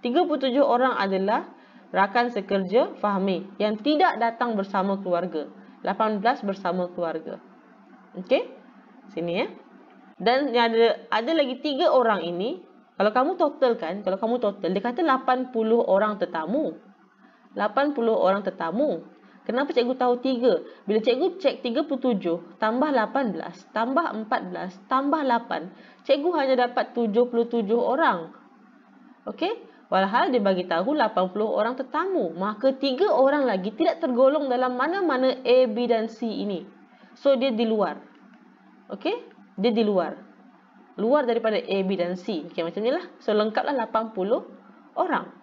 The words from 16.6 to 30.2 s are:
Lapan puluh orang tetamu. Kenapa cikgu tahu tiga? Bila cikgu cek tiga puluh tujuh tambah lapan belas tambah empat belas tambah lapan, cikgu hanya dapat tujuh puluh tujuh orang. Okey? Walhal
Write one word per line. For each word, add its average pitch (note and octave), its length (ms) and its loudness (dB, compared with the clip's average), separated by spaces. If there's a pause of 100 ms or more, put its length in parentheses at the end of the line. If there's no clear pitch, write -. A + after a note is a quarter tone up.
Lapan G#3 400 0
puluh A#3 160 2
orang G3 320 2
tetamu. F#3 560 -2 (480)
Kenapa C4+ 240 -2
cikgu B3+ 240 0
tahu B3 240 0
tiga? B3 400 2 (240)
Bila G#3+ 160 2
cikgu C4 400 0
cek - 260 0
tiga A#3+ 220 0
puluh C4 240 0
tujuh F3 500 -4
tambah C4 320 0
lapan A3 400 0
belas - 400 -10
tambah C4+ 320 0
empat A3 360 -4 (100)
belas F3 180 -8 (160)
tambah C#4+ 380 0
lapan, A3+ 480 -2 (340)
cikgu C#4+ 300 2
hanya C4 320 2
dapat B3 260 -4
tujuh A#3 380 2
puluh A#3 160 0
tujuh A#3 320 0
orang. A#3 500 0 (960)
Okey? - 460 -6 (180)
Walhal G3 400 2